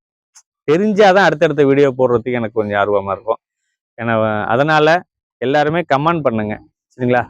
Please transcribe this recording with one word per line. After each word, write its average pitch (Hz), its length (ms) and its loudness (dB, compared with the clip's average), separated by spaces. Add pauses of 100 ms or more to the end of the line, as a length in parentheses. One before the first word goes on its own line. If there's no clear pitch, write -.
(680)
தெரிஞ்சாதான் 196 600 4
அடுத்தடுத்த 156 380 0
வீடியோ 139 260 4
போடுறதுக்கு 123 480 -2
எனக்கு 110 200 -6
கொஞ்சம் 104 200 -2
ஆர்வமா 101 320 -2
இருக்கும். 101 300 -6 (560)
ஏன்னா, 117 180 -2 (300)
அதனால 151 420 0 (540)
எல்லாருமே 147 440 0
கமெண்ட் 147 400 -2
பண்ணுங்க. 107 300 -4 (420)
சரிங்களா? 123 320 0